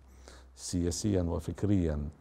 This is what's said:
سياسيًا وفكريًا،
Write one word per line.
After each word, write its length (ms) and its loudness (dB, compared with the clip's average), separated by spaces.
سياسيًا 680 0
وفكريًا، 840 0